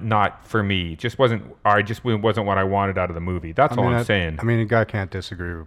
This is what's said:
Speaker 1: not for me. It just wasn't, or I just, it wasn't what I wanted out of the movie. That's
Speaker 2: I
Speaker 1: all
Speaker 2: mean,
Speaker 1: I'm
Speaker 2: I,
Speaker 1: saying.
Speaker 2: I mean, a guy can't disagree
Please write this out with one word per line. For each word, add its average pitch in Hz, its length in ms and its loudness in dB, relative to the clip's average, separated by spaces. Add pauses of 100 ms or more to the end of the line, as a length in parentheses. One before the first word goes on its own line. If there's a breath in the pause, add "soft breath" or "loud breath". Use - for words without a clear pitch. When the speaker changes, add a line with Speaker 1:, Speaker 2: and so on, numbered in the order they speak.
Speaker 1:
not 107 440 0
for 110 160 0
me. 92 300 -2
It 80 60 -12
just 117 200 -6
wasn't, 117 240 2 (220)
or 104 140 6
I - 20 4
just, 104 240 -4
it 113 160 0
wasn't 110 260 2
what 98 120 2
I 95 60 2
wanted 98 340 0
out 90 100 0
of 87 60 -8
the 82 60 -8
movie. 85 320 -4
That's 143 200 2
Speaker 2:
I - 80 -6
Speaker 1:
all 123 40 2
Speaker 2:
mean, 120 100 2
Speaker 1:
I'm 117 60 2
Speaker 2:
I, - 20 0
Speaker 1:
saying. 85 360 0
Speaker 2:
I - 60 -10
mean, 117 140 2
a 113 80 0
guy 113 180 2
can't 98 260 -4
disagree 87 560 -8